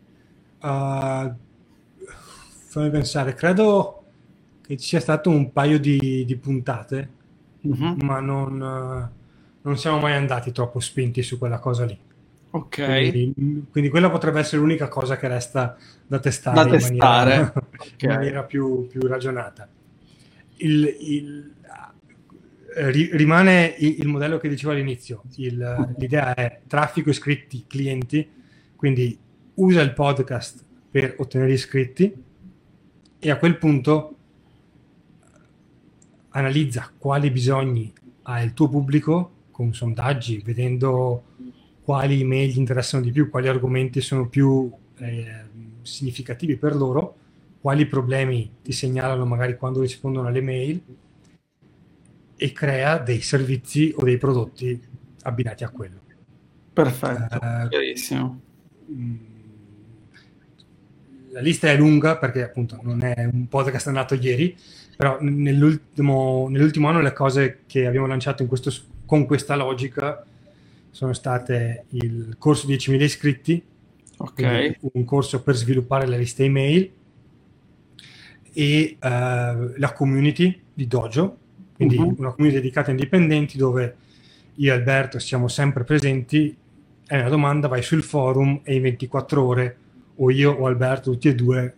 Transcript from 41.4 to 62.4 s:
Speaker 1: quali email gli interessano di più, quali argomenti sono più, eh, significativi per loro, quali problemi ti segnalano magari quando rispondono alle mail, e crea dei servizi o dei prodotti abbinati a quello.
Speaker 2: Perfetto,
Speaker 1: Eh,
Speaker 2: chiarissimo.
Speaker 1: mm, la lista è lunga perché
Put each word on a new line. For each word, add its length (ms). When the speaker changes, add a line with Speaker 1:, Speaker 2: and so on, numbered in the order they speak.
Speaker 1:
quali 380
email 300
gli 60
interessano 460
di 80
più, 180
quali 180
argomenti 540
sono 260
più, 440
eh, 480
significativi 720
per 200
loro, 420
quali 240
problemi 640
ti 80
segnalano 540
magari 320
quando 240
rispondono 480
alle 120
mail, 400
e 160
crea 460
dei 240
servizi 760
o 80
dei 140
prodotti 640
abbinati 420
a 60
quello. 300
Speaker 2:
Perfetto, 640
Speaker 1:
Eh, 340
Speaker 2:
chiarissimo. 680
Speaker 1:
mm, 240
la 100
lista 280
è 80
lunga 400
perché 260